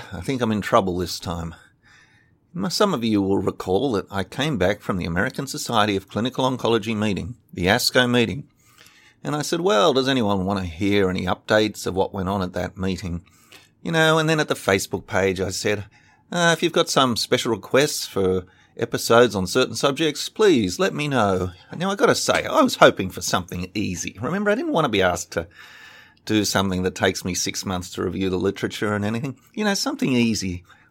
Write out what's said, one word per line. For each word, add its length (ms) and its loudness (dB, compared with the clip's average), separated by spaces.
I 100 -10
think 180 -4
I'm 120 0
in 100 0
trouble 380 2
this 200 -6
time. 360 -8
Now, 140 -6
some 260 2
of 100 -2
you 160 2
will 200 2
recall 540 0
that 180 -2
I 120 -4
came 360 -4
back 220 0
from 160 -4
the 80 -4
American 420 -2
Society 480 0
of 120 -4
Clinical 380 -2
Oncology 500 0
meeting, 420 -4
the 140 -4
asco 420 2
meeting, 400 0
and 120 -4
I 60 -4
said, 200 -4
"Well, 320 4
does 140 2
anyone 380 2
want 140 0
to 60 -4
hear 440 2
any 160 -2
updates 640 0
of 80 -4
what 180 0
went 160 -4
on 140 -2
at 100 -6
that 240 -6
meeting?" 480 -6
You 120 -6
know, 260 4
and 100 2
then 100 2
at 80 0
the 60 -2
Facebook 540 0
page 340 0
I 80 -2
said, 360 -4
"Uh, 240 2
if 60 -6
you've 100 0
got 200 0
some 240 2
special 360 -2
requests 540 0
for 400 0
episodes 600 4
on 100 0
certain 300 0
subjects, 540 -2
please 500 4
let 160 0
me 120 -4
know." 440 2
Now, 140 -4
I 40 -4
gotta 200 4
say, 300 0
I 180 0
was 140 0
hoping 340 6
for 100 -12
something 540 -4
easy. 440 -6
Remember, 300 -4
I 60 2
didn't 160 -4
want 140 2
to 40 -2
be 140 2
asked 300 0
to 140 -4
do 180 2
something 380 0
that 140 -2
takes 280 0
me 120 -4
six 320 -6
months 240 -6
to 120 -6
review 280 -2
the 60 0
literature 580 -2
and 100 -2
anything. 320 -6
You 100 -4
know, 120 0
something 360 -2
easy. 520 0